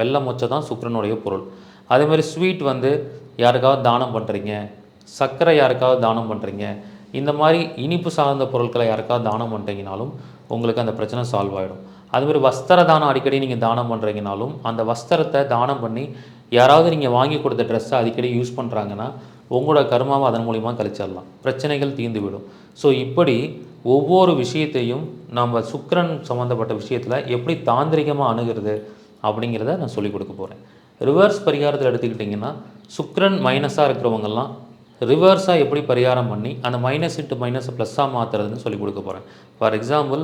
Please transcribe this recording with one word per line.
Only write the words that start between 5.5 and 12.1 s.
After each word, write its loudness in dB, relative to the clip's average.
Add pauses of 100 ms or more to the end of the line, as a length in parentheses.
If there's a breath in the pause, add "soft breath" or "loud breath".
யாருக்காவது 4
தானம் 0
பண்றீங்க, -6 (540 loud breath)
இந்த -2 (100)
மாதிரி 6 (240)
இனிப்பு -2
சார்ந்த 2
பொருட்களை 0
யாருக்காவது 0
தானம் -4
பண்றீங்கனாலும் -8 (420 loud breath)
உங்களுக்கு 0
அந்த -2
பிரச்சனை -4
சால்வ் -2
ஆயிடும். -10 (320 loud breath)